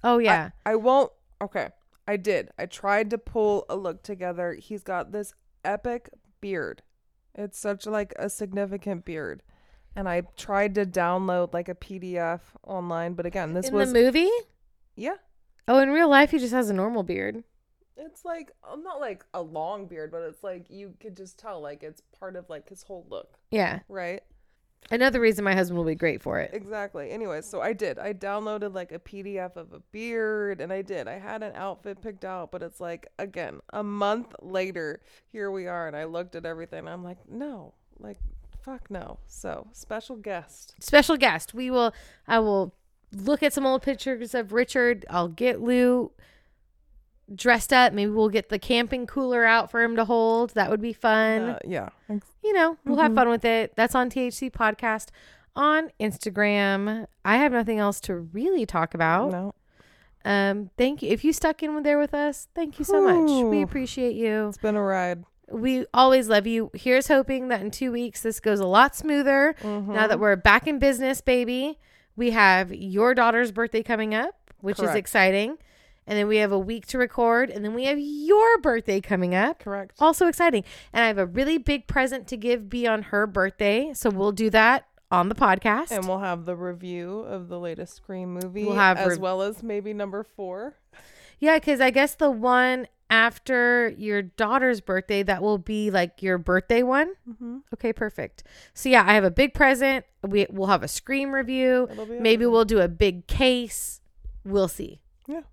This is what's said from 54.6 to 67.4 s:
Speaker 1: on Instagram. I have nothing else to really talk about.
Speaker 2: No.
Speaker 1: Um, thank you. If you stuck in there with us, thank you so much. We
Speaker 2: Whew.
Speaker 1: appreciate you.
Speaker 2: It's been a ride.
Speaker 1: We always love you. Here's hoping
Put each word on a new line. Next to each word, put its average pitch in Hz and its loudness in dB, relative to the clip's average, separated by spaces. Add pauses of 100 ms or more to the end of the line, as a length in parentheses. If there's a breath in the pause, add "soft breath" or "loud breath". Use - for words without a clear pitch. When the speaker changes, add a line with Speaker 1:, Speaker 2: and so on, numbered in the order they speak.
Speaker 1:
on 311 0
Instagram. 208 -2 (200)
I 202 4
have 277 4
nothing 226 0
else 202 0
to 190 -6
really 220 -2
talk 170 -2
about. 170 2
Speaker 2:
No. 185 -6 (680 soft breath)
Speaker 1:
Um, 202 0
thank 185 0
you. - -6
If 214 0
you 311 4
stuck 311 -2
in 302 -4
there 294 4
with 294 0
us, 294 -4
thank 320 -6
you 294 -4
so 392 4
much. 359 6
We 269 4 (140)
Speaker 2:
Whew. 202 2
Speaker 1:
appreciate 254 -4
you. 214 -2
Speaker 2:
It's 208 -10
been 214 -2
a 208 0
ride. 180 -2 (240)
Speaker 1:
We 254 -2
always 262 6
love 208 4
you. 226 -2
Here's 254 2
hoping 262 2